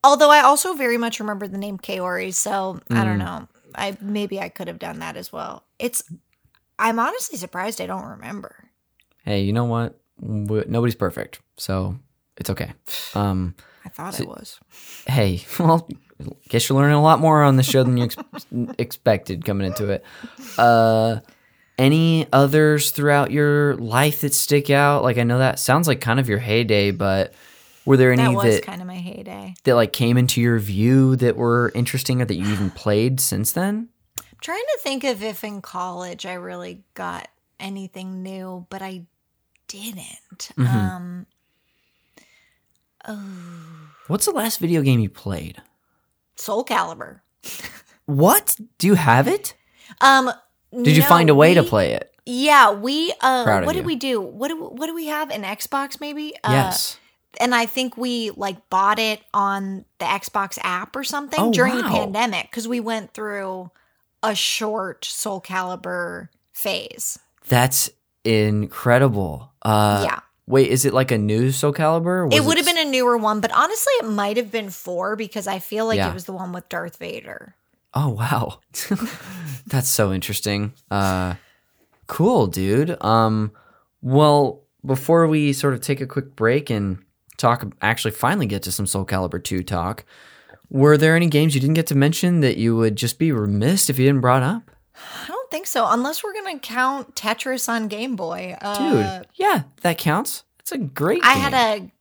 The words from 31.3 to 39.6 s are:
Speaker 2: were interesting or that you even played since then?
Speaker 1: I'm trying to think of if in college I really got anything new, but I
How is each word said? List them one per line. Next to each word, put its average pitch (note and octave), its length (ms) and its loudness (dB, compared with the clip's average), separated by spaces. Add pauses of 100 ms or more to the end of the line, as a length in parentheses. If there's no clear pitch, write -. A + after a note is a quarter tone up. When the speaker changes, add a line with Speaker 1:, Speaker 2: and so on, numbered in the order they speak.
Speaker 2:
were A#2+ 400 0
interesting B2 460 -2
or A#2+ 40 0
that G#2+ 100 -4
you F2+ 140 -4
even G2 220 -2
played A2+ 480 0
since G#2+ 320 -2
then? G#3 380 -4 (280)
Speaker 1:
I'm - 60 -14 (160)
trying F#4+ 240 -8 (120)
to A#4 80 -12
think C4+ 200 -6
of A#3+ 180 -4
if G#3+ 220 -10
in G#3 180 -12
college F3+ 640 -12
I F3+ 100 -12
really F3+ 460 -14 (120)
got F3 340 -12 (320)
anything F#3 640 -12
new, F#3 460 -14
but F#3+ 120 -14
I F#3+ 220 -14 (640)